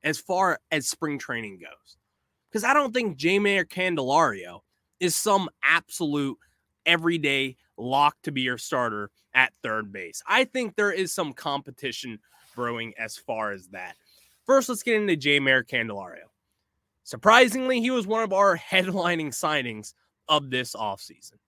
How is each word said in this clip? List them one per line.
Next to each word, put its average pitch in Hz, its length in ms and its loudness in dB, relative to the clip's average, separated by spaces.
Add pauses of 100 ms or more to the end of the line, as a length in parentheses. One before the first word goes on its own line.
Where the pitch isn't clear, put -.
as 151 140 -2
far 185 400 0 (120)
as 151 180 -2
spring 147 300 -4
training 110 400 -8
goes. - 400 -20 (520)
'Cause 208 140 -4
I 254 80 4
don't 277 220 2
think 214 240 -2
Jeimer 196 460 2
Candelario 135 960 0 (400)
is 180 140 0
some 196 360 2 (120)
absolute 147 760 0 (480)
everyday 151 720 0 (200)
lock 135 460 2
to 151 100 -6
be 135 80 -2
your 127 180 -2
starter 110 520 -4 (240)
at 127 180 4 (100)
third 110 300 -4
base. 92 340 -12
I 240 180 2
think 240 320 -6
there 202 160 0
is 180 200 -4
some 139 220 -6
competition 131 840 -8 (340)
brewing 117 420 -6
as 113 220 -10
far 110 340 -4
as 92 160 -14
that. 92 300 -14 (480)
First, 269 240 4
let's 233 120 -6
get 202 120 0
into 202 220 2
Jeimer 135 460 2
Candelario. 101 680 -8 (720)
Surprisingly, 247 800 4
he 240 80 0
was 240 160 -2
one 226 160 0
of 202 100 -2
our 190 260 4
<laughs> - 120 -12
headlining 175 580 0
signings 127 640 -4 (380)
of 143 200 2
this 127 240 -4
offseason. 107 720 -8